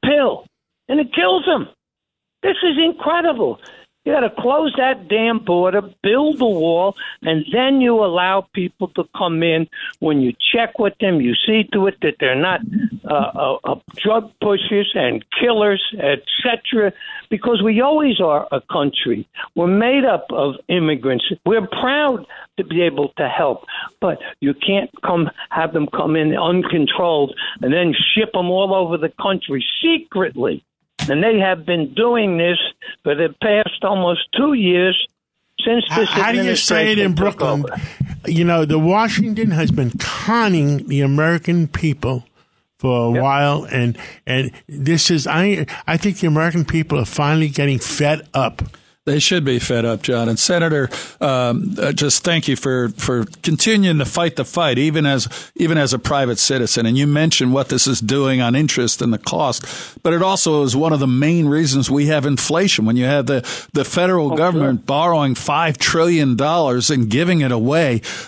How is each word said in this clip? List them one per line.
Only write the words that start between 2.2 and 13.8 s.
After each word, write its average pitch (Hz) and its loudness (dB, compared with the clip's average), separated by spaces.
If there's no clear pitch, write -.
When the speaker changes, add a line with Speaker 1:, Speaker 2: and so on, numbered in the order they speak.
Speaker 1:
This 381 0
is 339 2
incredible. 320 0
You - 0
gotta 262 2
close 285 0
that 262 0
damn 220 0
border, 180 2
build 269 2
the 254 2
wall, 175 2
and 160 0
then 262 2
you 233 4
allow 185 0
people 185 -4
to 175 -2
come 165 0
in. 160 0
When 151 2
you 123 2
check 226 0
with 202 0
them, 180 2
you 120 2
see 220 2
to 196 2
it 190 -2
that 151 -2
they're 131 0
not, 165 0
uh, 151 -2
uh, 135 -2
uh, 139 -4